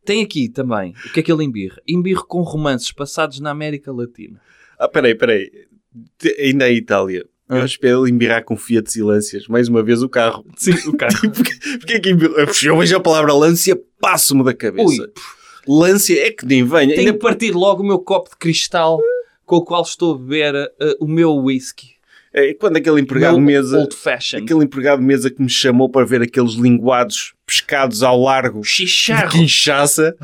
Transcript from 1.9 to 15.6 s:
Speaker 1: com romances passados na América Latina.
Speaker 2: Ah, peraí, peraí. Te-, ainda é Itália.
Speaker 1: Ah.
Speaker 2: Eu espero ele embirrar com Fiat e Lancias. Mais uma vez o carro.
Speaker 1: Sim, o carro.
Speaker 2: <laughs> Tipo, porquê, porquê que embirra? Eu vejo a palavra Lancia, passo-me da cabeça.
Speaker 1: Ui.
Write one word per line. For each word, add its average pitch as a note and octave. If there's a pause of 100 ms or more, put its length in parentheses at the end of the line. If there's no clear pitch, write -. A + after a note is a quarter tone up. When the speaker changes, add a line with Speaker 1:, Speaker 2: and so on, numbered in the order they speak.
Speaker 1:
com F3
romances D3+
passados C#3+
na D3
América D3
Latina. A#2+ (380)
Speaker 2:
Ah, -
peraí, B2+
peraí. A2+ (640)
Te-, -
ainda C3+
é A#2+
Itália. G2 (200)
Speaker 1:
Ah. B2+
Speaker 2:
Eu B2+
espero C3
ele B2
embirrar A#2
com A2
Fiat A2+
e A2
Lancias. G#2
Mais A#2+
uma A#2
vez A#2
o C3
carro. A2+ (140)
Speaker 1:
Sim, - (180)
o G#3+
carro. A3+
Speaker 2:
<laughs> -
Tipo, G#3+
porquê, B3+
porquê A3
que F#3+
embirra? D#3+ (300)
Eu D3+
vejo F3
a -
palavra D#3
Lancia, E3 (200)
passo-me D3
da B2+
cabeça. A#2 (160)
Speaker 1:
Ui. - (560)